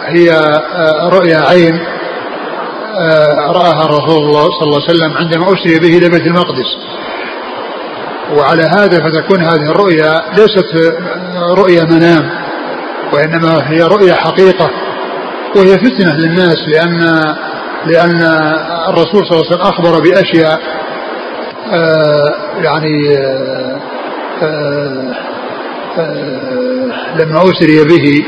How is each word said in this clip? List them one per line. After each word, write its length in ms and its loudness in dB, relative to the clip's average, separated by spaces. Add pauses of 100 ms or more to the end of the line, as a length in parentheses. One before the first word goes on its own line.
"هي، 260 4
آه، 760 0
رؤيا 320 4 (100)
عين، 300 4 (1120)
آه، 580 2
رآها 340 2
رسول 360 2
الله 200 2
صلى 200 0
الله 200 0
عليه 120 0
وسلم 220 0
عندما 300 -2
أسري 320 2
به 200 4
إلى 100 4
بيت 180 2
المقدس". 500 -2 (1600)
وعلى 260 4
هذا 360 2 (100)
فتكون 320 0
هذه 300 0
الرؤيا 520 2 (140)
ليست 600 2 (400)
رؤيا 480 2
منام، 460 2 (800)
وإنما 580 0
هي 120 2
رؤيا 320 4
حقيقة، 560 2 (880)
وهي 220 6
فتنة 340 2
للناس، 440 2 (120)
لأن، 300 0 (880)
لأن 360 2 (680)
الرسول 380 2
صلى 140 2
الله 60 -2
عليه 100 0
وسلم 40 -6
أخبر 400 2
بأشياء، 600 2 (1120)
آه، 640 2 (280)
يعني، 560 0
آه، 640 -4 (640)
آه، 720 -4 (840)
آه، 1200 -6
لما 240 0
أسري 420 4
به 440 4